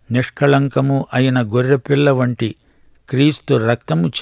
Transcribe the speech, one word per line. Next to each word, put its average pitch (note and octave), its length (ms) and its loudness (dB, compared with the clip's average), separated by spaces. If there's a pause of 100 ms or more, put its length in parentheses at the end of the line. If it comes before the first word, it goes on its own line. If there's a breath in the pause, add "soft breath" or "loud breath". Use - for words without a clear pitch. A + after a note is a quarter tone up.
(120)
నిష్కళంకము C#3 1000 0
అయిన B2+ 280 2
గొర్రెపిల్ల C3 680 0
వంటి B2 440 -2 (540)
క్రీస్తు C#3 460 0
రక్తము B2+ 560 0 (100)